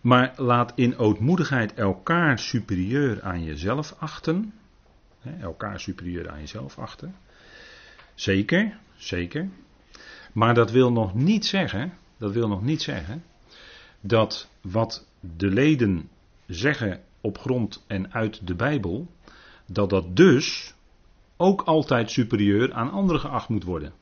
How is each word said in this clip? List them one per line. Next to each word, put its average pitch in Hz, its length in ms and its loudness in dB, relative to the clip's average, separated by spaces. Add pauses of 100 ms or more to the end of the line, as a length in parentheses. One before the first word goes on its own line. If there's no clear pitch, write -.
Maar 127 320 4
laat 120 380 0
in 120 220 2
ootmoedigheid 123 760 2
elkaar 131 640 0
superieur 107 840 -2
aan 87 220 -4
jezelf 90 540 -4
achten. 175 540 -4 (680)
Hè, 156 200 -14
elkaar 101 400 -10
superieur 87 500 -8
aan 76 100 -14
jezelf 76 380 -14
achten. - 360 -14 (1000)
Zeker, 135 640 0 (180)
zeker. 92 520 -6 (840)
Maar 113 220 4
dat 113 160 6
wil 123 220 4
nog 104 220 0
niet 175 320 2
zeggen, 160 460 -2 (240)
dat 104 160 -4
wil 113 160 0
nog 101 140 -2
niet 151 200 -2
zeggen 117 420 -8 (760)
dat 110 480 0 (120)
wat 98 460 -4 (140)
de 87 260 -4
leden 110 600 2 (380)
zeggen 107 540 -2 (200)
op 101 180 -6
grond 123 480 -4
en 95 260 -6
uit 107 340 -4
de 87 80 -4
Bijbel, 120 520 -2 (600)
dat 92 240 0
dat 90 260 0
dus - 580 4 (640)
ook 190 260 2
altijd 139 480 2
superieur 107 640 2
aan 120 180 -4
anderen 185 300 0
geacht 131 280 -6
moet 98 160 -2
worden. 78 380 -6